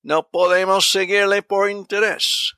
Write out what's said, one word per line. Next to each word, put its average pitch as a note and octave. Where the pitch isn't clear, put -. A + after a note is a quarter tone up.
No D#3
podemos F3+
seguirle G3
por G3
interés G3+